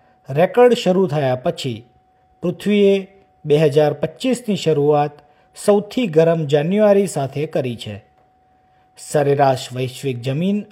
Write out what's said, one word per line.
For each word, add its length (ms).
રેકોર્ડ 440
શરૂ 340
થયા 280
પછી 500
પૃથ્વીએ 680
બે 120
હજાર 360
પચીસની 640
શરૂઆત 560
સૌથી 420
ગરમ 380
જાન્યુઆરી 640
સાથે 380
કરી 300
છે. 300
સરેરાશ 760
વૈશ્વિક 480
જમીન 400